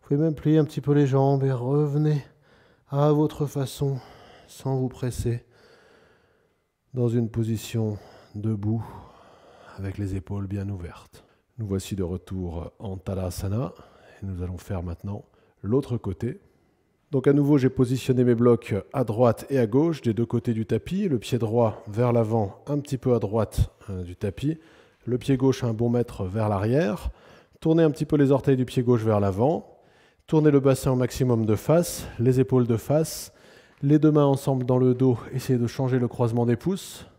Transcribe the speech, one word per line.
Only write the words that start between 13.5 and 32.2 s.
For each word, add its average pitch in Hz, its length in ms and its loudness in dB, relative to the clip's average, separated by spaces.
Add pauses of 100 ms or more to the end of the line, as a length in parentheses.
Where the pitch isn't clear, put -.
et 101 60 -12
nous 90 160 -8
allons 90 160 -8
faire 90 240 -8
maintenant 90 440 -10 (360)
l'autre 123 360 -2
côté. 117 440 -8 (680)
Donc 135 160 0
à 143 60 6
nouveau, 143 260 4
j'ai 127 100 4
positionné 127 540 0
mes 123 100 4
blocs 117 400 4 (200)
à 131 100 -2
droite 113 480 2
et 135 80 0
à 113 80 2
gauche 147 340 0
des 113 140 0
deux 117 100 0
côtés 120 300 -2
du 110 100 -2
tapis. 185 420 -4
Le 131 120 0
pied - 180 -4
droit 110 500 0
vers 120 260 0
l'avant, 110 520 0
un 147 140 -4
petit 135 180 -8
peu 127 160 0
à 117 60 2
droite, 104 500 -2 (220)
euh, 92 100 -8
du 87 140 -12
tapis. 139 420 -4 (480)
Le 120 140 -2
pied 135 180 0
gauche 131 260 0
un 117 100 -2
bon 120 180 0
mètre 120 340 -2
vers 107 240 -2
l'arrière. 123 640 0 (480)
Tournez 160 240 2
un 151 80 4
petit 147 140 -6
peu 156 100 0
les 139 160 4
orteils 135 260 2
du 127 80 0
pied 127 160 -2
gauche 117 220 2
vers 107 160 2
l'avant. 101 560 0 (520)
Tournez 151 240 4
le 139 80 6
bassin 135 320 2
au 127 40 2
maximum 123 520 0
de 107 80 4
face, 170 500 0 (140)
les 127 200 4